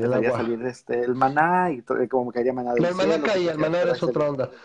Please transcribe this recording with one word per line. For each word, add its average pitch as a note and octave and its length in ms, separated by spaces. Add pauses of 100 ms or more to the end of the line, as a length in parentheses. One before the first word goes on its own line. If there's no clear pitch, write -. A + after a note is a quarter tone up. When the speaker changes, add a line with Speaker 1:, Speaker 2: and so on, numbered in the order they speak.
Speaker 1:
el - 80
Speaker 2:
empezaría A2+ 160
a B2 40
Speaker 1:
agua. A#2 100
Speaker 2:
salir, A#2 240
este, A#2+ 380
el B2 100
maná D#3 560
y B2 120
to-, C3+ 140 (120)
como B2 240
caería B2 200
maná B2 220
del A#2+ 100
Speaker 1:
El - 100
maná D#3 180
Speaker 2:
cielo, D#3 140
Speaker 1:
caía, F3+ 200
Speaker 2:
que E3 60
Speaker 1:
el D3+ 60
maná D#3+ 220
era F3 120
Speaker 2:
caía E3+ 140
Speaker 1:
otra D#3 240
onda. C3 200 (140)